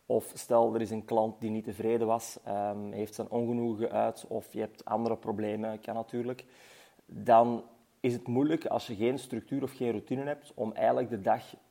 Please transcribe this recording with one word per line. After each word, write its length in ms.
Of 280
stel, 420
er 60
is 100
een 140
klant 360
die 80
niet 140
tevreden 440
was, 360
ehm, 480
heeft 240
zijn 140
ongenoegen 600
geuit, 380
of 260
je 60
hebt 260
andere 320
problemen, 600
kan 160
natuurlijk. 500
Dan 580
is 140
het 140
moeilijk, 380
als 220
je 80
geen 240
structuur 440
of 80
geen 200
routine 320
hebt, 320
om 180
eigenlijk 360
de 120
dag, 220